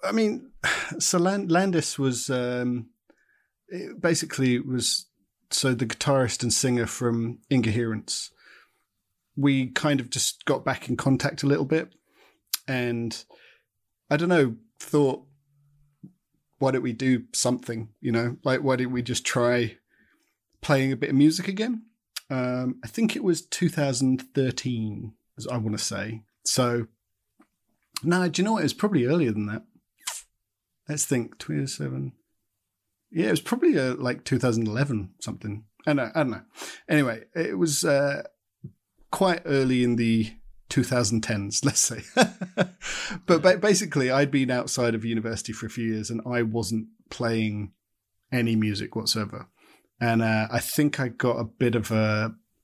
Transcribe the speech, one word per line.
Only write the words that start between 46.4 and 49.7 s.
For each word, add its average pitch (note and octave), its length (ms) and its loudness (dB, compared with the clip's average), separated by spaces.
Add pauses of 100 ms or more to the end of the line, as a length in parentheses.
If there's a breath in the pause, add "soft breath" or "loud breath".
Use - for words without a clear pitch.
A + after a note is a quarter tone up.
wasn't A2 460 -2 (220)
playing A2 640 -2 (600)
any A2+ 240 2
music G#2+ 400 -2
whatsoever. A2 520 -4 (520 soft breath)